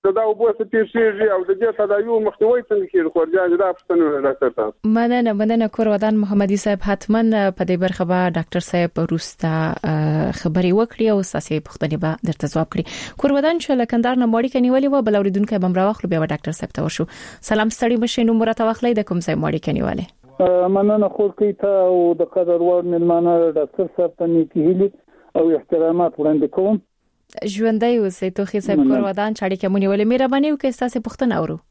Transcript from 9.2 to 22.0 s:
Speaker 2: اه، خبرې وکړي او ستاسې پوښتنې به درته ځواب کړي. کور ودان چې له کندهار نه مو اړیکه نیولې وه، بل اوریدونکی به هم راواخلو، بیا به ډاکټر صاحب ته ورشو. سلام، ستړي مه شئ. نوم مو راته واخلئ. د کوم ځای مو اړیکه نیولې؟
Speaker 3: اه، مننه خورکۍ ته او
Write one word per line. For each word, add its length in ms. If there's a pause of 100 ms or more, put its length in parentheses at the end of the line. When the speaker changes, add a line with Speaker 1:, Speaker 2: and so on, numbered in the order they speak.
Speaker 2:
اه، 840
خبرې 480
وکړي 320
او 100
ستاسې 460
پوښتنې 300
به 140 (120)
درته 240
ځواب 280
کړي. 80 (340)
کور 140
ودان 280
چې 120
له 140
کندهار 300
نه 100
مو 160
اړیکه 180
نیولې 320
وه، 100
بل 140
اوریدونکی 420
به 100
هم 60
راواخلو، 360
بیا 100
به 60
ډاکټر 260
صاحب 180
ته 140
ورشو. 220 (360)
سلام، 280
ستړي 300
مه 60
شئ. 180
نوم 140
مو 80
راته 200
واخلئ. 280
د 80
کوم 180
ځای 160
مو 140
اړیکه 300
نیولې؟ 260 (340)
Speaker 3:
اه، 280
مننه 400
خورکۍ 440 (100)
ته 60
او 460